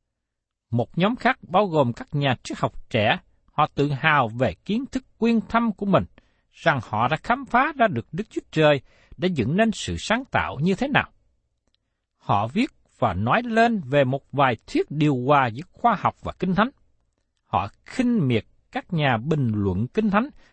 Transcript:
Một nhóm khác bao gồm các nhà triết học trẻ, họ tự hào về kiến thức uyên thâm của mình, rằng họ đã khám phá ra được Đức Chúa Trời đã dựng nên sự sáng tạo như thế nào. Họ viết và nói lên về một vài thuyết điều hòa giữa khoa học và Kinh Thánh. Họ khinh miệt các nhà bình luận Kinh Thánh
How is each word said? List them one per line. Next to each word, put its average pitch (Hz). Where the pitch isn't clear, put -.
Một 117
nhóm 202
khác 214
bao 196
gồm 143
các -
nhà 139
triết -
học -
trẻ, 110
họ 151
tự 143
hào 143
về 120
kiến 233
thức 262
uyên 226
thâm 233
của 208
mình, 156
rằng 151
họ 110
đã 151
khám 262
phá 277
ra 226
được 123
Đức 185
Chúa -
Trời 151
đã 160
dựng 147
nên 226
sự -
sáng 240
tạo 82
như 180
thế 254
nào. 185
Họ 107
viết 208
và 107
nói 120
lên 226
về 139
một 131
vài 131
thuyết 370
điều 147
hòa 139
giữa 117
khoa 233
học -
và -
Kinh 180
Thánh. 220
Họ 101
khinh 240
miệt 113
các -
nhà 143
bình 135
luận 98
Kinh 220
Thánh 220